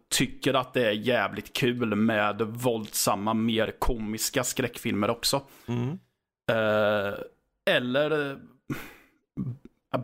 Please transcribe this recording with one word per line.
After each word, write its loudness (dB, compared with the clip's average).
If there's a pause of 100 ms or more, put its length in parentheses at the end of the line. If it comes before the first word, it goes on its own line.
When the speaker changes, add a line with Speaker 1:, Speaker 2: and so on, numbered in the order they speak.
(100)
Speaker 1:
tycker 0
att 0
det 2
är 2
jävligt 0
kul 0
med 2
våldsamma, -2
mer 2
komiska -2
skräckfilmer 0
också. 0 (240)
Speaker 2:
Mm. -4 (540)
Speaker 1:
Eh, 2 (560)
eller, 0
eh, -12